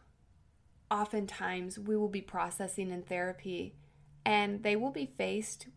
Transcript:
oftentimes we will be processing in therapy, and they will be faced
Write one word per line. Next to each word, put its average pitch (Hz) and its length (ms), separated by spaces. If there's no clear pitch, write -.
oftentimes 196 880
we 208 160
will 208 140
be 196 120
processing 185 680
in 180 120
therapy, 185 720
and 208 380
they 208 120
will 247 160
be 277 140
faced 196 720